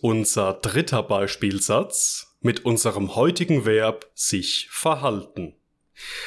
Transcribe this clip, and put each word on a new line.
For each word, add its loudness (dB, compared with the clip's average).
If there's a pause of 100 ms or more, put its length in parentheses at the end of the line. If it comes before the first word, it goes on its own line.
unser 2
dritter 0
Beispielsatz 0
mit 0
unserem 0
heutigen 2
Verb 2
sich -2
verhalten. -2 (720)